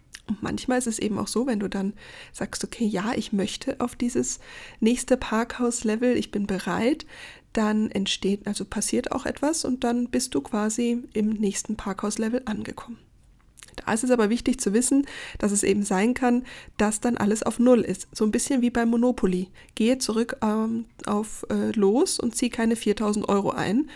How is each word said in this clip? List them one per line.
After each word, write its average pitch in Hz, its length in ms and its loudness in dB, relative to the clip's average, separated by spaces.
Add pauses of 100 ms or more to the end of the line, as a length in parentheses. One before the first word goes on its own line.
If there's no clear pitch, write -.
(260)
Und 214 160 -6
manchmal 254 360 -2
ist 254 100 -2
es 220 100 -2
eben 208 220 -2
auch 202 80 -4
so, 233 180 -2
wenn 233 140 -2
du 202 80 -2
dann 196 240 -4 (400)
sagst, - 320 -8
"Okay, 233 220 -4
ja, 214 280 -2
ich - 200 -4
möchte - 480 -4
auf - 160 -4
dieses 247 420 -2 (400)
nächste 247 380 4
Parkhaus-Level, 233 960 0
ich - 160 -2
bin 202 160 -2
bereit", 196 580 0 (460)
dann 214 400 2
entsteht, 196 560 -2
also 202 160 -4
passiert 220 480 -2
auch 262 140 -4
etwas - 400 -2
und 254 180 -2
dann 240 240 0
bist - 260 -2
du 285 60 0
quasi 233 720 -2
im 214 200 0
nächsten 214 440 -2
Parkhaus-Level 220 680 -2
angekommen. 214 520 -8 (880)
Da - 80 0
ist 220 100 0
es 247 80 2
aber 226 180 6
wichtig 240 300 0
zu 196 140 0
wissen, 269 340 4 (320)
dass 208 120 0
es 202 120 2
eben 202 200 2
sein 202 300 2
kann, 247 300 2 (340)
dass 214 220 2
dann 240 180 0
alles 208 240 2
auf - 160 -2
Null 247 240 8
ist. - 300 -4
So - 140 0
ein 214 60 2
bisschen 247 300 2
wie 240 80 2
bei 233 160 0
Monopoly. 233 640 2 (280)
Gehe 233 220 4
zurück, 233 460 -2
ähm, 220 420 0 (200)
auf, 208 440 -4
äh, 214 220 0
los 220 480 4
und 240 160 -2
zieh 247 140 0
keine 226 260 0
viertausend 208 540 0
Euro 202 220 2
ein. 247 440 0